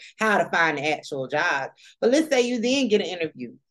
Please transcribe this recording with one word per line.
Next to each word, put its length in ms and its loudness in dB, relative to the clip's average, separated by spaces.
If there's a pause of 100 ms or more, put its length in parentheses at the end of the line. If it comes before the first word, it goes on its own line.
(180)
how 200 2
to 120 0
find 280 2
the 120 -2
actual 380 -6
job. 440 -2 (280)
But 100 4
let's 200 2
say 100 4
you 200 0
then 280 2
get 140 4
an 40 -6
interview. 480 -8 (160)